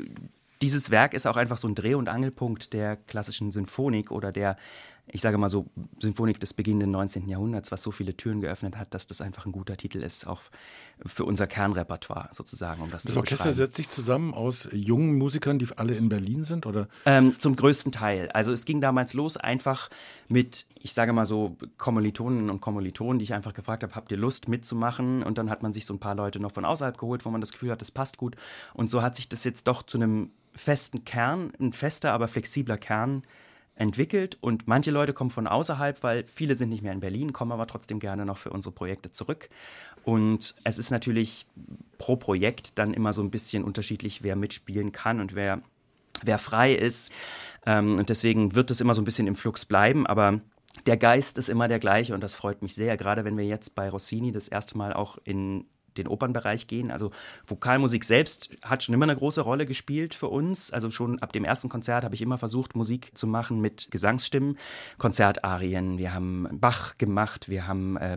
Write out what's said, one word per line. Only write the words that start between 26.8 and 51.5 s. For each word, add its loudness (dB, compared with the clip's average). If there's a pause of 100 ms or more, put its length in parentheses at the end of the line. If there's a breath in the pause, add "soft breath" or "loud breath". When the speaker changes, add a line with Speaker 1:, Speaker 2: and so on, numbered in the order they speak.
Speaker 1:
geholt, -4
wo -4
man -2
das -6
Gefühl -6
hat, -4
das -12
passt -6
gut. -6 (380 loud breath)
Und 0
so 2
hat 0
sich -6
das -6
jetzt -4
doch 2
zu -6
einem 0 (200)
festen 0
Kern, -2
ein 0
fester, 0
aber 2
flexibler -2
Kern -2 (540 soft breath)
entwickelt. 0
Und -2
manche 4
Leute 2
kommen -4
von -4
außerhalb, -2
weil 0
viele 0
sind 0
nicht -4
mehr -4
in -6
Berlin, -4
kommen -6
aber -4
trotzdem -8
gerne -6
noch -4
für -12
unsere -8
Projekte -8
zurück. -8 (540 loud breath)
Und 4
es 0
ist 0
natürlich 0 (520)
pro 2
Projekt 0
dann 0
immer 2
so -2
ein -2
bisschen -2
unterschiedlich, -6
wer 0
mitspielen -4
kann -2
und -6
wer, -2 (640)
wer 4
frei 4
ist. 2 (520 loud breath)
Ähm, 4
und 4
deswegen 4
wird 4
es 2
immer 6
so 4
ein 2
bisschen 0
im 0
Flux -4
bleiben, 6
aber 4 (460)
der 6
Geist 6
ist 0
immer 2